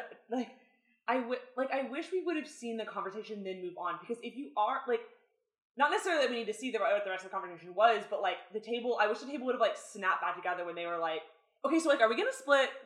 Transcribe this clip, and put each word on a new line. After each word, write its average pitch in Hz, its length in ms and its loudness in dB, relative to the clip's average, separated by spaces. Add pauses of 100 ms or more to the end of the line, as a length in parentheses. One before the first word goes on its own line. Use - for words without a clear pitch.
(300)
like, 240 200 -4 (560)
I 247 120 2
w-, 247 200 -4 (180)
like, 269 160 -2
I 269 100 0
wish 269 280 -8
we 370 120 0
would 320 140 -2
have 302 120 -4
seen 233 280 -8
the 220 100 -6
conversation 196 580 -8
then 185 180 -8
move 175 140 -8
on, 170 240 -2
because 233 220 -4
if 226 140 -8
you 269 200 -8
are, 226 320 2
like, 233 140 2 (720)
not 285 140 6
necessarily 359 320 2
that 247 80 2
we 240 80 -2
need 226 80 -4
to 208 80 -4
see 254 160 -6
the, 214 80 -2
what 202 260 4
the 190 60 -4
rest 185 140 -4
of 190 60 -14
the 202 80 -6
conversation 180 360 -10
was, 208 340 6
but, 202 140 -2
like, 185 140 0 (160)
the 214 80 -4
table, 233 400 0
I 214 80 6
wish 214 120 0
the 262 100 -12
table 262 160 -6
would 247 80 0
have, 254 60 -4
like, 214 160 4
snapped - 460 -2
back 175 140 -2
together 180 280 -4
when 170 100 -6
they 175 120 -4
were 170 120 -2
like, 160 240 -2 (420)
"Okay, 302 140 4
so, 320 100 4
like, 277 120 4
are 220 80 8
we 240 80 2
gonna 453 160 2
split 277 380 4 (160)